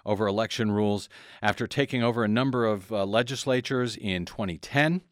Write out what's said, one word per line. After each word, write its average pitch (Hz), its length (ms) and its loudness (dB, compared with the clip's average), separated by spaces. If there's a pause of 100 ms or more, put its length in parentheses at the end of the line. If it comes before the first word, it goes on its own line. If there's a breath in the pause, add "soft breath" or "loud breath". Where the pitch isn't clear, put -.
over 104 220 0
election 107 440 0
rules. 104 380 2 (320 loud breath)
After 107 260 2
taking 135 360 0
over 117 220 2
a 104 40 2
number 120 380 2
of, 104 260 -2
uh, 98 140 0
legislatures 123 880 0
in 92 300 -2
twenty 92 320 -6
ten 160 420 0 (120)